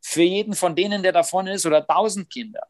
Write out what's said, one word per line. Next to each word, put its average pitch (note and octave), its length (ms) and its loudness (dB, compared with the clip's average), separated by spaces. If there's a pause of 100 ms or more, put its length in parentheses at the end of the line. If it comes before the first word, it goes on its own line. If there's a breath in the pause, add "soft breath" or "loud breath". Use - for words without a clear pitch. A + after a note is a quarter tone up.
für - 200 -2
jeden G3+ 320 2
von F3 220 -2
denen, G3+ 260 0
der F#3 120 2
da F3 100 4
vorne F#3 300 -4
ist, F#3 120 -4
oder D3+ 220 2
tausend F#3+ 420 0
Kinder A2+ 400 -12